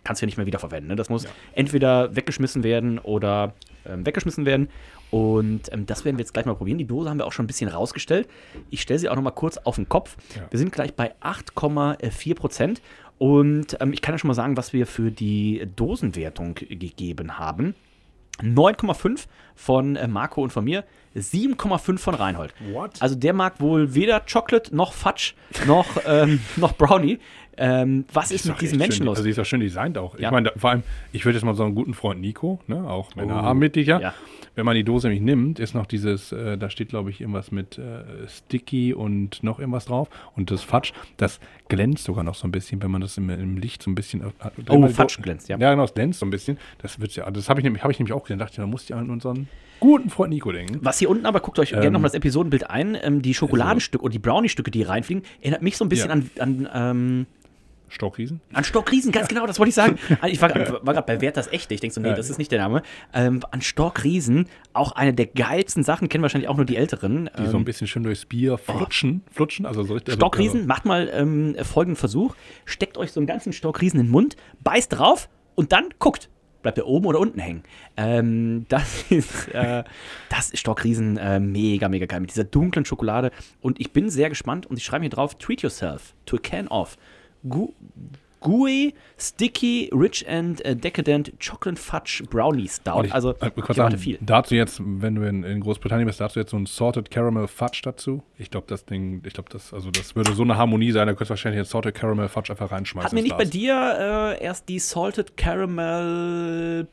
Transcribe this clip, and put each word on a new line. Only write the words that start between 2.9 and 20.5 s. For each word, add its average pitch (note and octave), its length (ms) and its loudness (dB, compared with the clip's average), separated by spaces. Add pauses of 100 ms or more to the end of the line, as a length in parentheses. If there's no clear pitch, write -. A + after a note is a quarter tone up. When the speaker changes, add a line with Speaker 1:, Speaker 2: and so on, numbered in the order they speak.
Speaker 1:
oder, G#2 560 0 (320)
ähm, F2+ 200 -6
weggeschmissen - 400 -2
werden. C#3 240 2 (420)
Und, A2 600 2
ähm, G#2 140 -6
das - 180 -6
werden C#3 140 0
wir A#2 60 -2
jetzt - 100 -14
gleich A2+ 120 -2
mal A2+ 100 -2
probieren. G#2 220 -4
Die D#3 100 -4
Dose D3+ 220 -4
haben D3 100 -2
wir - 80 -2
auch - 60 -8
schon B2 100 -2
ein A2 40 -2
bisschen A2 220 -4
rausgestellt. A#2+ 580 -2 (420)
Ich - 120 -6
stell C3 160 0
sie E3+ 120 -2
auch B2+ 60 -2
noch C3+ 60 -2
mal C3+ 100 -2
kurz - 260 -4
auf - 180 -2
den G2+ 120 -4
Kopf. - 300 0 (180)
Speaker 2:
Ja. G2+ 140 -12
Speaker 1:
Wir A#2 80 -4
sind E3 140 0
gleich C#3 240 -4
bei A#2 240 -2
acht - 340 -8
Komma D3 440 0 (120)
vier D#3+ 260 -4
Prozent. D#3+ 460 -2 (360)
Und, C#3+ 600 4
ähm, C3+ 140 0
ich - 80 -8
kann D3+ 120 -2
ja E3 60 -2
schon E3 80 0
mal C3 60 4
sagen, A#2+ 240 0
was - 160 -4
wir B2 140 2
für A2+ 240 -2
die G#2+ 640 0
Dosenwertung F2 800 -4
gegeben F2 840 -10
haben. E2 380 -4 (680)
Neun C#3+ 340 6
Komma G3 180 0
fünf - 340 -4 (280)
von, C3+ 400 2
äh, A#2+ 120 -4
Marco A#2 360 -4
und B2+ 80 -4